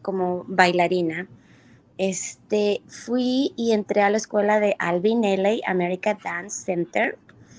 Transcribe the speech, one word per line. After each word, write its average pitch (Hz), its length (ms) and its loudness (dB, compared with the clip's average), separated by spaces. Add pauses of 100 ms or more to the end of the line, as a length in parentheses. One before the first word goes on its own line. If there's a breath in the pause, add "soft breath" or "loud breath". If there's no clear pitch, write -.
como 180 440 -2
bailarina. 175 800 2 (720 soft breath)
Este, 202 880 -2
fui 254 680 -2
y 233 160 0
entré 208 300 2
a 202 80 4
la 214 80 2
escuela 208 420 2
de 208 180 2
Alvin 190 460 0
Ailey 196 420 2
America 185 560 -2
Dance 175 420 -8
Center. 185 540 -2 (400 loud breath)